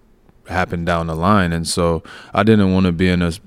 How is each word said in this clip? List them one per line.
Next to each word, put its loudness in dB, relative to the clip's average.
happen -4
down -2
the -6
line. 0
And -6
so -2
I 2
didn't 4
wanna 2
be 0
in 2
a 0